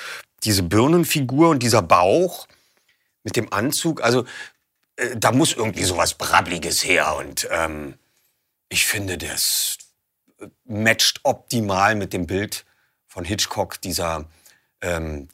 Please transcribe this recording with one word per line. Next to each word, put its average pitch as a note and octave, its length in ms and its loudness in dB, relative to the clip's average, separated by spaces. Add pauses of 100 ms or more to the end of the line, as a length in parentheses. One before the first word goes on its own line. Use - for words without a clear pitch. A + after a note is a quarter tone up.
(440)
diese F#2+ 200 2
Birnenfigur C#3 840 4
und C#3+ 120 2
dieser A#2 200 4
Bauch F#2+ 680 4 (760)
mit G#2+ 120 -8
dem A2 160 -2
Anzug, C#3+ 500 -2
also, A#2+ 240 2 (680)
äh, A#2 220 -6
da A2+ 160 2
muss D3 180 4
irgendwie G2 320 -4
sowas F2 300 0
Brabbliges E2+ 720 0
her D#2 320 0
und, C#2+ 340 -6
ähm, D2+ 440 -4 (720)
ich - 160 0
finde, F#2+ 320 -4
das - 600 -4 (840)
matcht A2 600 0
optimal G#2+ 720 2
mit G2+ 180 -4
dem F2+ 120 -2
Bild F#2+ 400 -4 (420)
von F2+ 180 -12
Hitchcock, - 560 -4
dieser, E2 440 -4 (560)
ähm, D#2+ 520 -6